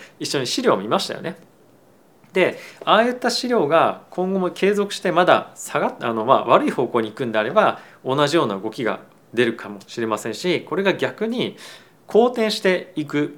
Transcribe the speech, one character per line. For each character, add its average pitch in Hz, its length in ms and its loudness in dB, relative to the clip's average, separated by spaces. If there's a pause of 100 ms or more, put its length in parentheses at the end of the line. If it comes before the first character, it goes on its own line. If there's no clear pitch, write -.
(180)
一 147 120 -6
緒 147 80 -2
に 123 80 -2
資 - 160 -4
料 196 120 4
を - 20 4
見 98 120 -4
ま 160 120 0
し - 80 -6
た - 60 -8
よ - 80 -10
ね。 - 140 -8 (960)
で、 170 260 2 (260)
あ 175 120 4
あ 220 60 6
い 247 80 0
っ 240 40 -4
た 247 160 -2
資 240 180 -2
料 220 180 2
が 139 440 2
今 185 220 -4
後 196 60 0
も 180 120 0
継 196 240 0
続 202 200 -2
し - 60 -10
て 190 100 -2
ま 170 140 4
だ - 320 4
下 - 240 -6
が 214 80 0
っ-、 - 120 -8
あ 117 120 -2
の、 110 120 -2
ま 127 100 6
あ、 107 100 4
悪 190 220 4
い 247 40 0
方 127 160 -2
向 117 140 0
に 110 80 -2
行 104 60 -14
く 135 120 -6
ん 110 60 -4
で 110 60 0
あ 107 40 4
れ 117 80 -2
ば、 190 300 2 (240)
同 139 240 0
じ 160 80 0
よ 156 80 2
う - 20 0
な 101 100 -2
動 104 140 -8
き 120 140 -8
が 101 160 -4 (340)
出 117 120 2
る 113 80 -2
か - 140 -14
も 101 180 -14
し - 140 -10
れ 113 60 -2
ま 107 100 -2
せ 113 140 -8
ん 107 40 -8
し、 165 280 -4
こ - 140 -8
れ 196 80 -2
が 190 80 4
逆 139 340 -4
に 220 300 -4 (500)
好 226 200 4
転 226 240 0
し 214 100 -4
て 185 340 0
い 151 100 -4
く 147 340 -2